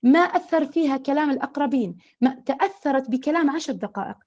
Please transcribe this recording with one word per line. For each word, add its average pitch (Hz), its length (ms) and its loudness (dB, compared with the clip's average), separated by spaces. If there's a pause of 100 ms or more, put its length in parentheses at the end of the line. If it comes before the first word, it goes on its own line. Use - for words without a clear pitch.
ما 269 160 6
أثر 349 460 0
فيها 285 320 0
كلام 285 340 0
الأقربين، 254 640 -2 (240)
ما 262 240 0
تأثرت 269 640 -2
بكلام 294 380 0
عشر 285 240 -4
دقائق. 196 420 -8 (120)